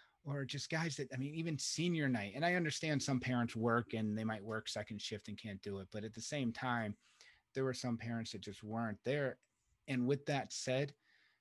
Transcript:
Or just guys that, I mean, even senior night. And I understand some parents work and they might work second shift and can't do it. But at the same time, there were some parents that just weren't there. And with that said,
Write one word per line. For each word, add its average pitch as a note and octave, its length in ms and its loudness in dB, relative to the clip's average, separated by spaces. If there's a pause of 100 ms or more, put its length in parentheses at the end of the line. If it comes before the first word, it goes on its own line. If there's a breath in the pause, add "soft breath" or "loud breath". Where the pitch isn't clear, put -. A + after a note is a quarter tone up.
(240 loud breath)
Or C#3+ 220 -2
just - 240 -6
guys D#3+ 260 0
that, C3+ 160 -4
I C3 60 -4
mean, C#3+ 160 -2
even D#3+ 240 -2
senior D#3 500 2
night. G2+ 260 2
And D3+ 120 2
I F3 80 4
understand D#3 480 2
some C3 180 2
parents B2 340 2
work A#2 380 4
and A2 240 2
they A2 80 0
might A2 180 -2
work A2 280 -4
second G#2 320 -4
shift - 260 -6
and G#2 80 -6
can't G2+ 240 -8
do G2 200 -4
it. F#2+ 120 -10
But G#2+ 120 -4
at G#2+ 100 -6
the A2 80 -8
same C3+ 280 0
time, A#2 460 0 (580 loud breath)
there C3+ 100 2
were B2+ 100 2
some A#2+ 240 -2
parents A2+ 340 -4
that G2+ 80 -6
just F#2+ 220 -10
weren't A2 420 -2
there. C3+ 320 2 (500)
And B2+ 200 2
with C#3+ 200 4
that C#3+ 240 0
said, C3+ 440 0 (460 soft breath)